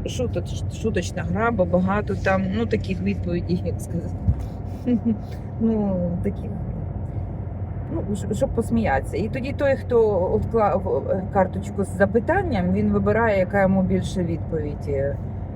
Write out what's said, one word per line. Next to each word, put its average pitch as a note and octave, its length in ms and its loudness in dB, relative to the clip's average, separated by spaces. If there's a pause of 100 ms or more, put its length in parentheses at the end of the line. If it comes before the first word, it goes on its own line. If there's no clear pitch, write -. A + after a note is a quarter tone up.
шуточ-, - 760 -4
шуточна F#3 400 -2
гра, F#3+ 280 0
бо F#3+ 140 2
багато F#3+ 500 2
там, F#3+ 280 2 (140)
ну, A3+ 100 0
таких F#3 360 -2
відповідей, F3 640 -2
як - 160 -4
сказати. - 340 -4 (720)
<laughs> A#3 280 2 (460)
Ну, G#3+ 360 2 (260)
таких, - 280 -2 (1400)
ну, - 80 -2 (120)
щ-, G#3 200 -2
щоб C4+ 160 2
посміятися. G#3+ 640 0
І G#3 120 -2
тоді C4 240 -4
той, C#4 240 2
хто A3 440 4 (280)
вклав, F#3+ 640 2
е, F#3 120 0 (100)
карточку F#3+ 520 0
з - 120 -6
запитанням, A3 760 2
він G#3 200 2
вибирає, G3+ 460 4
яка G3 240 4
йому F#3+ 200 6
більше F#3 420 2
відповідь, D#3 640 -4
е, C#3 280 0 (400)